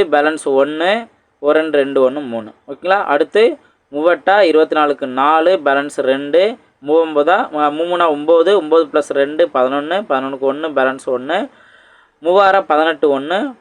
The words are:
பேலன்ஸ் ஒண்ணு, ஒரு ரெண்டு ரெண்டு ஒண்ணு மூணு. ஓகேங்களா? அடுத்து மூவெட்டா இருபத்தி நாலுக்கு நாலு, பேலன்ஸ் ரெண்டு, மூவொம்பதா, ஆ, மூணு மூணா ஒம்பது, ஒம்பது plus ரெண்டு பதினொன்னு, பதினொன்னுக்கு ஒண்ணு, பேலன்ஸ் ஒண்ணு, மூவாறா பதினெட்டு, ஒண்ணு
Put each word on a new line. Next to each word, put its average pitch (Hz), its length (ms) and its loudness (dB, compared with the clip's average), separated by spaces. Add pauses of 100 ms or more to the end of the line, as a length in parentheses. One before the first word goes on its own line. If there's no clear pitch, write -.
பேலன்ஸ் 151 460 0
ஒண்ணு, 151 400 0 (520)
ஒரு 147 160 2
ரெண்டு 156 200 0
ரெண்டு 135 220 0
ஒண்ணு 131 280 0
மூணு. 110 220 -10 (160)
ஓகேங்களா? 175 380 -2
அடுத்து 156 380 0 (500)
மூவெட்டா 170 480 0
இருபத்தி 156 340 2
நாலுக்கு 147 320 0
நாலு, 151 460 2 (120)
பேலன்ஸ் 143 380 -2
ரெண்டு, 143 400 0 (440)
மூவொம்பதா, 156 500 2 (180)
ஆ, 147 140 0
மூணு 156 200 -4
மூணா 175 220 0
ஒம்பது, 160 460 2
ஒம்பது 160 300 2
plus 147 240 -2
ரெண்டு 147 360 0
பதினொன்னு, 143 580 -2
பதினொன்னுக்கு 135 420 -4
ஒண்ணு, 147 260 -4
பேலன்ஸ் 131 380 -2
ஒண்ணு, 131 280 -4 (840)
மூவாறா 190 440 2
பதினெட்டு, 156 440 0
ஒண்ணு 143 280 -2 (220)